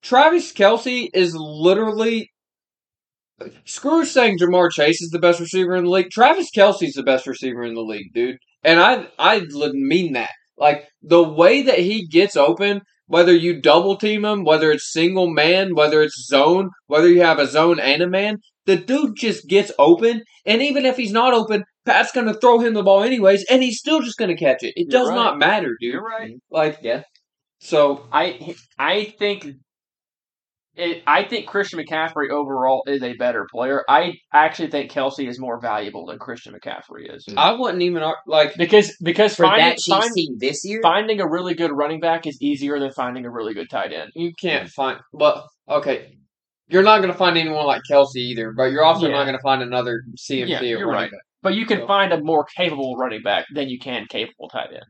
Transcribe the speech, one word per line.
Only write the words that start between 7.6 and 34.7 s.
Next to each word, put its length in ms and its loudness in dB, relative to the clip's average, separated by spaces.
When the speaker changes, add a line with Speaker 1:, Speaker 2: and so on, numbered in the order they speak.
Speaker 1:
in 100 -8
the 80 -8
league, 320 -10
dude. 240 -2
And 160 6
I, 280 4
I 220 2
li-, 340 -6
mean 400 -2
that. 180 -6
Like, 280 2
the 220 6
way 400 4
that 160 2
he 280 -2
gets 280 2
open, 460 0
whether 280 4
you 260 0
double 360 4
team 280 -2
him, 180 -2
whether 280 2
it's 220 -4
single 360 0
man, 440 0
whether 300 4
it's 240 -6
zone, 420 2
whether 220 4
you 120 6
have 180 4
a 80 2
zone 320 2
and 240 0
a 40 -2
man, 300 -2
the 100 4
dude 400 -2
just 320 -6
gets 320 2
open. 420 4
And 160 2
even 240 0
if 120 2
he's 160 -6
not 200 2
open, 300 0
Pat's 260 2
gonna 240 -2
throw 240 4
him 160 0
the 80 -2
ball 180 6
anyways, 480 2
and 140 4
he's 160 -2
still 220 0
just 180 -8
gonna 180 -2
catch 260 0
it. 120 -8
It 160 -4
Speaker 2:
You're 100 4
Speaker 1:
does 80 0
Speaker 2:
right. 60 -2
Speaker 1:
not 240 0
matter, 420 0
dude. 120 -6
Speaker 2:
You're 100 -8
right. 300 -12
Speaker 1:
Like, 320 -2
Speaker 3:
Yeah. 180 -4
Speaker 1:
so 520 0
Speaker 2:
I, 420 -4
I 400 -4
think 300 -6
it, 320 -6
I 160 4
think 240 -8
Christian 320 -6
McCaffrey 500 -6
overall 580 -2
is 160 -2
a 100 -6
better 380 -4
player. 380 -4
I 240 2
actually 380 0
think 220 -6